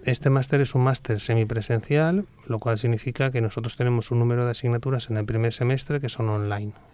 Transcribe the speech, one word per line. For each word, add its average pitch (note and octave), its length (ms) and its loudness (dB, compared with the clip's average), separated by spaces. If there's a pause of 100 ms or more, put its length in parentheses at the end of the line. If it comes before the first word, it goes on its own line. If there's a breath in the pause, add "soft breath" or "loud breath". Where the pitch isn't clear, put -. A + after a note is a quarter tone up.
este B2+ 260 0
máster C3+ 300 2
es C3+ 160 0
un B2+ 80 4
máster B2+ 360 0
semipresencial, A#2 1040 0 (220)
lo A2+ 120 -2
cual A2+ 200 0
significa B2 520 0
que B2+ 100 0
nosotros A#2 360 -4
tenemos B2 340 0
un A#2+ 80 2
número A#2+ 240 2
de A#2+ 80 0
asignaturas A#2+ 580 -2
en A2 80 0
el G#2+ 80 -2
primer A2+ 280 0
semestre C3+ 480 0
que B2+ 80 -4
son A2+ 200 -2
online. G#2 440 -2 (200)